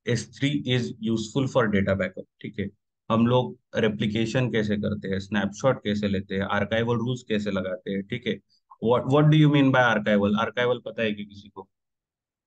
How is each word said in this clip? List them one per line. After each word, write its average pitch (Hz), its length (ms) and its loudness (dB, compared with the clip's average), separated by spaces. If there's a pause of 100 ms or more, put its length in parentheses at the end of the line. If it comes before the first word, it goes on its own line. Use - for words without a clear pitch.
S 120 140 0
three 147 340 -4 (120)
is 123 160 0 (280)
useful 127 360 -2
for 123 200 2
data 98 260 2
backup, 92 300 -4 (180)
ठीक - 180 -10
है। 98 100 -6 (420)
हम 117 160 4
लोग 123 320 0 (160)
replication 113 760 0
कैसे 104 260 0
करते 101 300 -4
हैं, 95 120 -4
Snapshot 101 640 -2
कैसे 104 240 -2
लेते 95 280 -4
हैं, 98 60 -2
आर्काइवल 101 560 -2
rules 123 260 -6
कैसे 104 280 -4
लगाते 92 400 -6
हैं, 98 120 -4
ठीक - 240 -10
है। - 120 -4 (460)
What, 120 200 2
what 147 200 4
do 151 80 6
you 151 140 8
mean 143 200 6
by 123 300 4
archival? 104 320 2
Archival 113 560 0
पता 117 160 -8
है 107 120 -2
कि 104 120 -10
किसी 101 240 -20
को? - 200 -18 (760)